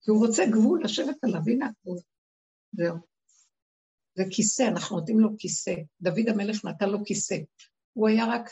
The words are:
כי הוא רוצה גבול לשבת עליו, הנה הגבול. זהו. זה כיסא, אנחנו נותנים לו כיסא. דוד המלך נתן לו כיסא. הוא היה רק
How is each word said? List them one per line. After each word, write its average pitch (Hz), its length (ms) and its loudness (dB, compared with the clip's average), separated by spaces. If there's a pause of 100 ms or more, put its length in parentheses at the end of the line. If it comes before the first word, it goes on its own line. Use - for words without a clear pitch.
כי 214 60 2
הוא 220 160 6
רוצה 269 240 2
גבול 240 320 4
לשבת - 400 -4
עליו, 180 240 0
הנה 247 180 0
הגבול. 185 320 -8 (760)
זהו. 170 240 -2 (1200)
זה 185 140 0
כיסא, - 320 0
אנחנו 185 360 -2
נותנים 220 200 0
לו 214 180 6
כיסא. - 380 -6 (260)
דוד 185 280 0
המלך 208 360 -2
נתן 185 240 -2
לו 208 160 -4
כיסא. - 320 -4 (560)
הוא 214 140 2
היה 220 180 4
רק 233 260 -4